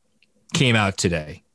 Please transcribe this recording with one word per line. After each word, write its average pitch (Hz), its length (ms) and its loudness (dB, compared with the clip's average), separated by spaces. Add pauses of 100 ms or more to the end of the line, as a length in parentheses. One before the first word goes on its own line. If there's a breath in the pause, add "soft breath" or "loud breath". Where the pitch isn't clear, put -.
(520)
came 127 220 2
out 101 240 0
today 82 460 -4 (100)